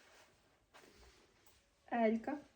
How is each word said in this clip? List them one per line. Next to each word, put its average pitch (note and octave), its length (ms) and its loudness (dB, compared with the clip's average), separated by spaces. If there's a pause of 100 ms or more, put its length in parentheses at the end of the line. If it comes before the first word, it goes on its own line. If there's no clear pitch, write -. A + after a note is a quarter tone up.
(1900)
Елька. A#3 460 0 (180)